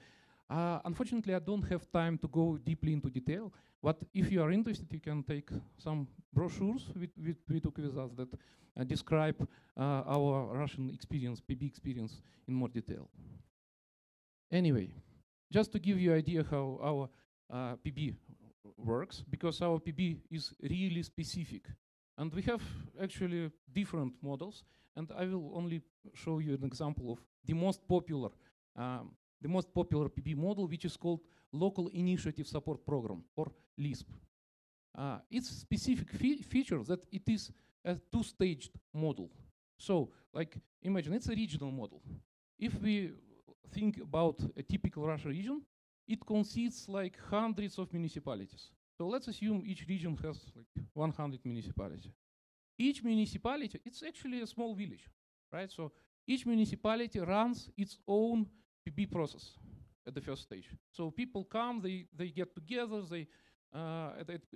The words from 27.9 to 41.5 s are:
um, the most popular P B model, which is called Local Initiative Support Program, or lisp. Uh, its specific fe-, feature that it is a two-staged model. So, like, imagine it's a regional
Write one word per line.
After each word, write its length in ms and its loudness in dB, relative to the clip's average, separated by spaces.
um, 360 -6
the 80 -4
most 260 2
popular 340 4
P 120 -4
B 140 -2
model, 340 2
which 160 -6
is 120 -2
called 240 0
Local 360 2
Initiative 580 2
Support 400 -4
Program, 380 -2
or 160 -2
lisp. 320 -2
Uh, 220 -4
its 180 -4
specific 600 0
fe-, 320 2
feature 420 0
that 260 -2
it 160 -6
is 240 2
a 120 0
two-staged 640 2
model. 360 0
So, 340 2
like, 240 -6
imagine 320 2
it's 140 0
a 60 0
regional 380 -2